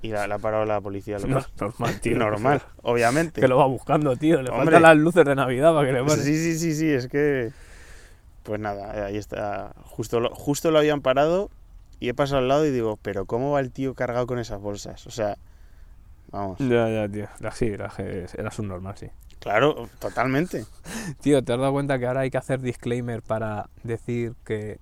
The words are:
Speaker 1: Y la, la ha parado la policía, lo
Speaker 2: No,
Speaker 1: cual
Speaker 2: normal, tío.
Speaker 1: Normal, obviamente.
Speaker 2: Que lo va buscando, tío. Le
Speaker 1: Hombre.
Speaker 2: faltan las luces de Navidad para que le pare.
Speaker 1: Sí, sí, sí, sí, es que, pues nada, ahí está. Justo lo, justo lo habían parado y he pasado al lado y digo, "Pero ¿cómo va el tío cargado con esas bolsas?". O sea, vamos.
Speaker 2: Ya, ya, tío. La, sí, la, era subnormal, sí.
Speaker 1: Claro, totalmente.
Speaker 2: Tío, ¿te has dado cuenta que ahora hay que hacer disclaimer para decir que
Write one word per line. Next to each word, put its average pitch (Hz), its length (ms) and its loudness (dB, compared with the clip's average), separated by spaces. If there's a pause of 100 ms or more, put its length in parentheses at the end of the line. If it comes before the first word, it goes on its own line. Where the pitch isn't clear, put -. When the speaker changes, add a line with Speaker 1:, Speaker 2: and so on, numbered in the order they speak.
Speaker 1:
Y 117 60 -8
la, 104 180 -4
la 101 80 -4
ha 104 40 -6
parado 110 260 0
la 107 160 -2
policía, 101 400 -8
lo 98 80 -4
Speaker 2:
No, 131 80 0
Speaker 1:
cual - 100 -2 (140)
Speaker 2:
normal, 104 400 -4
tío. 117 180 0
Speaker 1:
Normal, 117 440 0 (200)
obviamente. 120 580 2
Speaker 2:
Que 127 60 4
lo 127 120 6
va 139 80 6
buscando, 135 500 0
tío. 151 260 2
Le 127 80 -6
Speaker 1:
Hombre. 117 140 0
Speaker 2:
faltan 165 180 8
las 160 140 12
luces 156 280 6
de 139 120 4
Navidad 135 360 4
para 147 140 4
que 127 60 0
le 123 120 2
pare. 151 180 4
Speaker 1:
Sí, 147 140 2
sí, 165 220 -2
sí, 165 160 0
sí, 156 160 0
es 127 160 0
que, 139 460 0 (920)
pues 104 180 -6
nada, 104 460 -6
ahí 101 100 -6
está. 101 560 -6 (120)
Justo 117 340 -4
lo, 117 160 -2
justo 143 380 0
lo 156 80 6
habían 147 220 2
parado 156 480 2 (500)
y 120 80 -4
he 120 60 -2
pasado 139 240 0
al 127 100 2
lado 151 180 4
y 143 60 0
digo, 113 280 -2
"Pero 98 260 -6
¿cómo 131 260 -2
va 143 80 0
el 131 100 -4
tío 135 240 -6
cargado 120 320 -2
con 123 140 -4
esas 107 200 -8
bolsas?". 101 460 -10
O - 60 -16
sea, 104 260 -4 (920)
vamos. 101 260 -8
Speaker 2:
Ya, 120 320 2
ya, 107 180 -2
tío. 104 200 -8 (100)
La, 107 140 -10
sí, 117 240 -2
la, 98 200 -10
era 98 540 -8
subnormal, 95 480 -10
sí. - 80 -14 (340)
Speaker 1:
Claro, 117 580 0
totalmente. 131 680 -2 (560)
Speaker 2:
Tío, 139 240 4
¿te 120 80 -2
has 120 60 -2
dado 135 140 0
cuenta 139 260 -2
que 120 80 -4
ahora 127 140 -2
hay 131 100 -2
que 131 80 -2
hacer 131 220 -4
disclaimer 120 640 -4
para 110 460 -4 (140)
decir 117 520 -6 (100)
que 107 380 -6